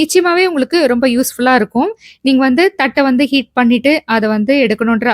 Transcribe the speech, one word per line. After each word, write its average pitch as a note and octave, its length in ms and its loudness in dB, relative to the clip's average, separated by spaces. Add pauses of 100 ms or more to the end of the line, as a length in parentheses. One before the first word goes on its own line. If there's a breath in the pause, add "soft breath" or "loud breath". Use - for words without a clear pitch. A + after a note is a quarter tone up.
நிச்சயமாவே F4 480 0
உங்களுக்கு D4+ 300 -2 (120)
ரொம்ப A#3+ 240 0
யூஸ்ஃபுல்லா B3+ 460 -2
இருக்கும். A#3 280 -2 (380 loud breath)
நீங்க C4 220 2
வந்து C4 160 2 (160)
தட்டை C#4 260 -2
வந்து C4+ 240 0
ஹீட் C4+ 280 -4
பண்ணிட்டு B3 340 2 (220)
அதை A3 200 0
வந்து G#3+ 180 0 (120)
எடுக்கணுன்ற A3+ 500 -2